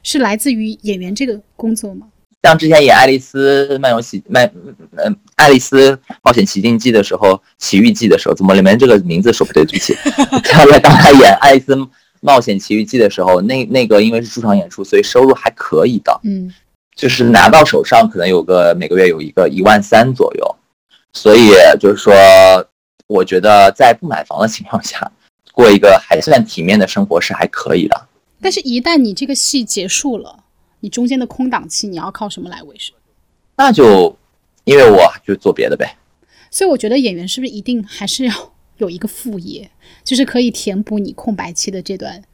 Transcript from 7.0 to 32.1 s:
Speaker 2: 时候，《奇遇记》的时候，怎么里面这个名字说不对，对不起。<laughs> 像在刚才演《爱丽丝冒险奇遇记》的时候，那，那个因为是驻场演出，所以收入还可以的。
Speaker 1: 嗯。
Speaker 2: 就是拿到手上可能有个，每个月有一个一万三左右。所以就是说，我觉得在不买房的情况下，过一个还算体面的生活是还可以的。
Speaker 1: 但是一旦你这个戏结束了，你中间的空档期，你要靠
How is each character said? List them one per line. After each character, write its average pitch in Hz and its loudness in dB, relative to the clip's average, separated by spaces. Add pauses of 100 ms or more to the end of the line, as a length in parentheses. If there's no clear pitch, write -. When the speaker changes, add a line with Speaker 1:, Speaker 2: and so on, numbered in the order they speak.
Speaker 2:
时 92 -6
候， 95 0 (160)
《奇 - -4
遇 117 4
记》 110 -4
的 101 4
时 - -4
候， 82 0
怎 95 -4
么 95 0
里 98 2
面 95 4
这 131 2
个 117 4
名 87 -4
字 113 0
说 - -2
不 - -20
对， - 0
对 - -10
不 - -6
起。 - -4 (240)
<laughs> - -2
像 156 4
在 147 6
刚 - 4
才 147 6
演 127 6
《爱 139 4
丽 135 4
丝 135 -2 (460)
冒 143 2
险 107 -8
奇 104 -6
遇 107 -4
记》 117 -8
的 110 2
时 - -8
候， 90 0
那， 123 -4
那 127 -2
个 107 2
因 110 0
为 117 -4
是 117 -14
驻 110 -14
场 107 -2
演 90 -4
出， - -16
所 101 -2
以 101 2
收 123 0
入 135 4
还 120 -4
可 - -4
以 113 -4
的。 - -4
Speaker 1:
嗯。 190 -8 (420)
Speaker 2:
就 - -6
是 123 -2
拿 110 2
到 151 6
手 - 0
上 113 2
可 - -10
能 87 -4
有 92 0
个， 87 0
每 90 -6
个 87 -2
月 92 4
有 80 -2
一 76 -12
个 90 0
一 76 -6
万 104 2
三 117 0
左 - -2
右。 - -6 (580)
所 107 4
以 113 8 (280)
就 101 2
是 101 -2
说， 104 4 (960)
我 98 -2
觉 92 -4
得 101 4
在 120 2
不 170 -8
买 92 -10
房 78 -12
的 220 -2
情 220 -12
况 - -10
下， - -14 (400)
过 120 4
一 101 6
个 98 4
还 85 -2
算 147 0
体 - -10
面 98 0
的 95 0
生 98 -4
活 87 -4
是 - -8
还 85 -4
可 - -6
以 85 -2
的。 - -6 (340)
Speaker 1:
但 381 -4
是 381 -8
一 247 -6
旦 330 -2
你 233 -2
这 262 -10
个 277 -8
戏 - -4
结 196 -10
束 220 -6
了， - -20 (360)
你 208 -16
中 240 -6
间 262 -4
的 247 -6
空 254 -8
档 240 -8
期， - -10
你 185 -12
要 165 -12
靠 208 -14